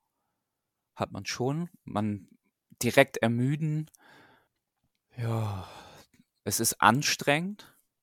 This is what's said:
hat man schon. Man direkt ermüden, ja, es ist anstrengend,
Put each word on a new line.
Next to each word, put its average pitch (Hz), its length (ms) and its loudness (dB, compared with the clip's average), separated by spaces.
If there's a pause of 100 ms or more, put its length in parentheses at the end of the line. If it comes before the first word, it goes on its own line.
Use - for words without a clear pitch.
(960)
hat - 180 -6
man 101 120 -10
schon. 151 460 -4 (140)
Man 104 440 -4 (540)
direkt 127 360 4
ermüden, 151 720 0 (1300)
ja, 110 520 -4 (760)
es - 160 -4
ist - 240 0
anstrengend, 147 920 2 (300)